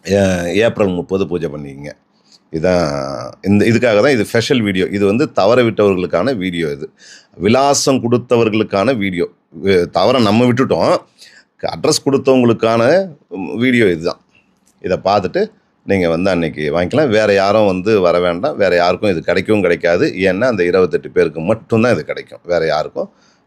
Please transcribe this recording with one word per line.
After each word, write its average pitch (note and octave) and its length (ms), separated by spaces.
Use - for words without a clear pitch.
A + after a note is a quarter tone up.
அஹ், F#2 500
ஏப்ரல் G#2+ 380
முப்பது F#2 340
பூஜை D#2+ 220
பண்ணிக்கங்க. C#2+ 420
இதான் F2 340
இந்த, G2+ 240
இதுக்காக A2+ 360
தான் C#3 100
இது G#2+ 140
ஸ்பெஷல் A#2+ 360
வீடியோ. F#2 240
இது G2+ 200
வந்து A#2+ 260
தவற A2+ 320
விட்டவர்களுக்கான G2 720
வீடியோ. F2 360
இது C#2+ 160
விலாசம் C3 640
கொடுத்தவர்களுக்கான A#2 1000
வீடியோ. F#2 280
வே-, F2+ 260
தவற A2+ 300
நம்ம A2 260
விட்டுட்டோம். A#2+ 460
அட்ரஸ் - 400
கொடுத்தவங்களுக்கான, A#2+ 800
ம், F2+ 280
வீடியோ A#2 320
இதுதான். E2 300
இதை F2+ 160
பார்த்துட்டு G2 440
நீங்க F#2 240
வந்து F2 200
அன்னைக்கு D2+ 420
வாங்கிக்கலாம். F#2 360
வேற G#2+ 260
யாரும் G2+ 320
வந்து G2 340
வர F2 200
வேண்டாம். F2+ 380
வேற F#2 180
யாருக்கும் F2+ 340
இது E2+ 240
கிடைக்கவும் G2+ 280
கிடைக்காது. F2 560
ஏன்னா, F#2+ 260
அந்த G#2+ 200
இருபத்தெட்டு F2 480
பேருக்கு E2 300
மட்டும்தான் A2+ 520
இது D#2+ 120
கிடைக்கும். - 380
வேற E2 220
யாருக்கும் D#2 440